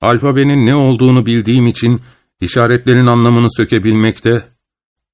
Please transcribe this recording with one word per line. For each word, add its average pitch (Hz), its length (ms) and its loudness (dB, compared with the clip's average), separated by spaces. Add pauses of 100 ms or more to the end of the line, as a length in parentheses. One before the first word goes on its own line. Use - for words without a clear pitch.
Alfabenin 139 640 0
ne 131 100 2
olduğunu 127 500 2
bildiğim 117 420 0
için 120 340 -2 (400)
işaretlerin 123 640 0
anlamını 120 420 2 (100)
sökebilmekte, 110 880 -2 (680)